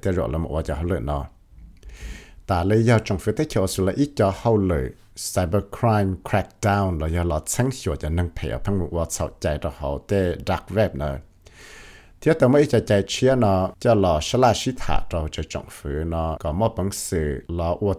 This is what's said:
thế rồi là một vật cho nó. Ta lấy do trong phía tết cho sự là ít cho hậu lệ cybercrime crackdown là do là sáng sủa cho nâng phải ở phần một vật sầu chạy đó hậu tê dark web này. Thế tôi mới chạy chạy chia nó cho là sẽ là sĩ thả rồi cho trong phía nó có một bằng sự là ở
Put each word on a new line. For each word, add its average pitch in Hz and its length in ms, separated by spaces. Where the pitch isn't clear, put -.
thế 98 100
rồi 85 200
là 80 60
một 82 140
vật 78 100
cho 80 220
nó. 71 420
Ta 87 140
lấy 107 200
do 113 160
trong 101 180
phía 107 140
tết - 180
cho 190 180
sự - 180
là 95 100
ít 143 200
cho 98 260
hậu 117 160
lệ 85 320
cybercrime 98 880
crackdown 98 760
là 78 80
do 85 160
là 80 220
sáng 127 260
sủa 90 240
cho 76 140
nâng 85 260
phải 78 140
ở 58 160
phần 98 140
một 85 120
vật 82 200
sầu 80 180
chạy 76 180
đó 76 200
hậu 69 300
tê 92 280
dark 90 220
web 92 240
này. 69 260
Thế 156 120
tôi 139 160
mới 147 160
chạy 113 220
chạy 101 200
chia 131 280
nó 95 440
cho 120 140
là 90 280
sẽ - 180
là 123 160
sĩ - 220
thả - 220
rồi 80 220
cho 85 180
trong - 200
phía 71 360
nó 82 340
có 80 120
một 107 260
bằng 95 140
sự 76 560
là 85 180
ở 95 340